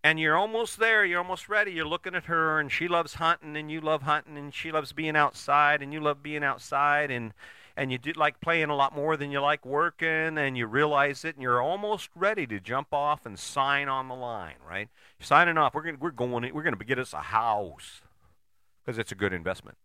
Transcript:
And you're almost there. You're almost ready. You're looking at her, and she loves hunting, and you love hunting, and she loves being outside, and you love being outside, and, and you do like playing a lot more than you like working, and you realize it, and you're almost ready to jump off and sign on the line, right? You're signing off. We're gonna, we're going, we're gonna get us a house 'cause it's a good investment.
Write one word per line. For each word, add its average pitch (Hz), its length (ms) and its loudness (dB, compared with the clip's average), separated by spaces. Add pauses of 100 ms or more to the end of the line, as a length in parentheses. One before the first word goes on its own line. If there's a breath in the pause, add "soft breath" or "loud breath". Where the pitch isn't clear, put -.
And 156 180 4
you're 156 160 4
almost 220 420 -2
there. 220 260 6
You're 175 140 0
almost 180 300 -6
ready. 208 240 0
You're 160 120 -2
looking 175 300 -4
at 175 120 -4
her, 160 340 2
and 143 100 -4
she 160 160 -2
loves 170 280 0
hunting, 165 420 0
and 151 140 -8
you 156 100 -6
love 156 220 0
hunting, 147 340 -2
and 143 180 -12
she - 160 -8
loves 156 220 -4
being 156 240 -2
outside, 147 680 4
and 139 100 -8
you 156 80 -6
love 147 220 0
being 151 220 -6
outside, 143 680 0
and, 117 220 -4 (440 loud breath)
and 135 140 -2
you 127 80 -4
do 135 140 -6
like 151 280 0
playing 160 300 0
a 147 60 0
lot 139 180 2
more 151 220 -2
than 143 160 -6
you 143 80 0
like 143 260 0
working, 160 720 -2
and 135 180 0
you 120 120 -2
realize 143 560 2
it, 160 100 -6
and 139 80 -12
you're 123 180 2
almost 202 540 -4
ready 190 320 0
to 107 140 -6
jump 127 340 -4
off 147 320 -2
and 101 100 -12
sign 139 520 0
on 135 180 -4
the 127 80 -10
line, 113 400 -8 (140)
right? 98 200 -6 (300 soft breath)
You're - 80 -16
signing 160 320 6
off. 143 160 4
We're 151 80 -2
gonna, 160 160 -6
we're 147 140 -4
going, 123 420 -2
we're 147 80 -4
gonna 151 140 0
get 120 240 -2
us 127 120 -8
a 76 100 -8
house 107 800 0 (840)
'cause 117 140 -6
it's 113 120 -4
a 101 60 -8
good 95 160 0
investment. 90 520 -6